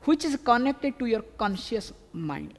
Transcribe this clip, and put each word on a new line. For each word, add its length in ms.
Which 200
is 180
connected 540
to 80
your 180
conscious 580
mind. 480